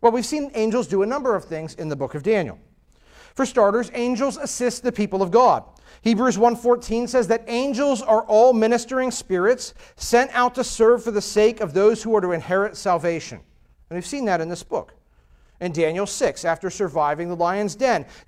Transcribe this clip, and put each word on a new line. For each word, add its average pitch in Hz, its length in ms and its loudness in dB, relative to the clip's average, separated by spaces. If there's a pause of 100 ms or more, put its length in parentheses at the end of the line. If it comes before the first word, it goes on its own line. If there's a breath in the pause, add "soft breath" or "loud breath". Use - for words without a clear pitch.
Well, 233 100 6
we've 233 140 -2
seen 285 300 -6
angels 220 320 0
do 190 160 0
a - 20 0
number 254 280 -2
of 185 120 -4
things 160 300 -10
in 160 120 -8
the 151 80 -6
book 135 200 -8
of 147 80 -10
Daniel. 170 360 -2 (720 soft breath)
For 269 120 -2
starters, 214 480 2
angels 247 420 -2
assist 247 480 -6
the 202 80 0
people 196 300 -2
of 180 100 -2
God. 208 320 6 (380 soft breath)
Hebrews 226 360 2
one 233 200 4
fourteen 240 500 0
says 233 220 0
that 226 180 0
angels 254 540 -2
are 226 220 2
all 220 280 6
ministering 240 580 0
spirits 208 640 -2 (220 soft breath)
sent 254 360 0
out 247 240 0
to 254 100 -2
serve 233 360 4
for 233 100 -6
the 202 100 -2
sake 214 400 2
of 165 120 -6
those 214 300 2
who 226 100 -2
are 214 60 4
to 185 140 -2
inherit 185 420 -2
salvation. 165 640 -4 (500)
And 165 60 -10
we've 175 100 -8
seen 277 200 -6
that 180 160 0
in 160 80 -6
this 170 140 -10
book. - 320 -8 (640)
In 175 100 -6
Daniel 165 360 0
six, - 360 -2
after 170 260 -2
surviving 156 600 -2
the 175 60 -6
lion's 180 400 -2
den, 214 300 0 (220 loud breath)